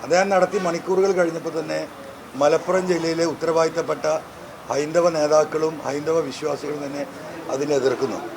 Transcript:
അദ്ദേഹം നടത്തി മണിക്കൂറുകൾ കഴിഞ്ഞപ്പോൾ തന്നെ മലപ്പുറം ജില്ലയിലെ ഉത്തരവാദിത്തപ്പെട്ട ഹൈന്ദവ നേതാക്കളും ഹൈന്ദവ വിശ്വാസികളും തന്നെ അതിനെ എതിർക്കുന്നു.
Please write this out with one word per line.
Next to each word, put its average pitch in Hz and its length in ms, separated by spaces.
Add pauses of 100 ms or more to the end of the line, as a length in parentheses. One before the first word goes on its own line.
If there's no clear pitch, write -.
അദ്ദേഹം 175 300
നടത്തി 185 240 (100)
മണിക്കൂറുകൾ 180 520
കഴിഞ്ഞപ്പോൾ 165 400
തന്നെ 156 200 (600)
മലപ്പുറം 165 500
ജില്ലയിലെ 165 420
ഉത്തരവാദിത്തപ്പെട്ട 160 720 (680)
ഹൈന്ദവ 151 340 (140)
നേതാക്കളും 156 560 (120)
ഹൈന്ദവ 151 320 (100)
വിശ്വാസികളും 147 560
തന്നെ 143 180 (500)
അതിനെ 147 280
എതിർക്കുന്നു. 123 380 (180)